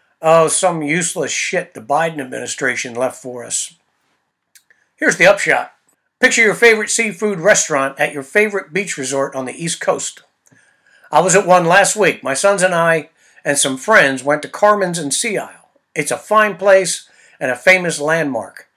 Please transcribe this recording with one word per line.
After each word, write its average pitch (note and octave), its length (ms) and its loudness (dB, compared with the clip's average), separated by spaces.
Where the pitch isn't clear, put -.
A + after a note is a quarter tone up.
"Oh, D#3+ 280 4
some E3+ 320 -2
useless D#3+ 500 -4
shit - 420 -6
the B2+ 60 -18
Biden D3+ 400 -2
administration B2+ 720 -6
left B2 280 -4
for B2 240 -14
us." - 280 -8
Here's G#3+ 180 0
the F3 120 4
upshot. C3+ 460 2
Picture A#3+ 240 2
your G3 120 2
favorite G#3+ 340 4
seafood G#3 500 -4
restaurant D3+ 580 -2
at D3 160 -4
your C#3+ 100 -10
favorite G3+ 500 -2
beach F#3+ 240 -6
resort C3+ 360 -4
on C3 120 -8
the B2 180 -12
East E3+ 160 -6
Coast. - 440 -4
I D3+ 120 4
was F#3 160 4
at G3+ 100 2
one F3 180 6
last F#3+ 300 4
week. F3+ 260 0
My C3 120 -4
sons G3 280 2
and F3+ 140 2
I E3 340 0
and C#3+ 120 -2
some C3 200 -2
friends C#3 480 2
went D3 160 0
to C3+ 80 -12
Carmen's G3 500 0
in C#3+ 120 -6
Sea G#3 260 -4
Isle. - 320 -12
It's D3 180 -4
a A#2+ 60 -2
fine G#3+ 380 0
place F#3+ 540 2
and C3 140 -4
a A#2+ 40 -4
famous F3+ 440 0
landmark. C#3+ 760 -4